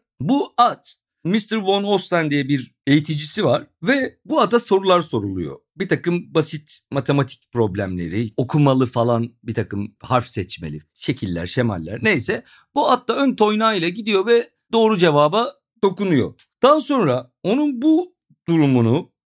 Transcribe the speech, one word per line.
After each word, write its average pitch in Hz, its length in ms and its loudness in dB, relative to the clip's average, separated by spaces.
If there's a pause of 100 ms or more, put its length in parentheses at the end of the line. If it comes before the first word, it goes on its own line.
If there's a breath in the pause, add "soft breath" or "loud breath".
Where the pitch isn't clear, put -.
(200)
Bu 262 360 -2
at, - 400 0 (280)
mister 214 320 -2
Von 202 280 0
Osten 180 460 0
diye 143 180 -2
bir 135 260 -4 (120)
eğiticisi 151 580 0
var 147 220 0 (160)
ve 262 420 -2
bu 269 160 -2
ata 226 200 2
sorular 190 400 2
soruluyor. 95 560 -4 (200)
Bir 185 120 -6
takım 175 460 -4
basit 151 460 -4 (120)
matematik 139 600 -4
problemleri, 98 840 -4
okumalı 131 500 2
falan 120 460 -2 (100)
bir 117 120 -8
takım 104 480 -8
harf 123 240 -2
seçmeli, 82 540 -10 (140)
şekiller, 90 520 -6
şemaller 101 580 -4
neyse. 202 400 -2 (300 soft breath)
Bu 285 160 0
at - 180 0
da 233 80 0
ön 277 180 0
toynağıyla 214 540 0
gidiyor 202 380 -2
ve 233 240 2 (220)
doğru 220 260 4
cevaba 170 540 4 (320)
dokunuyor. 180 560 0 (220)
Daha 302 180 6
sonra 180 520 0 (100)
onun 254 400 -2
bu 320 320 2 (340)
durumunu 139 640 2 (140)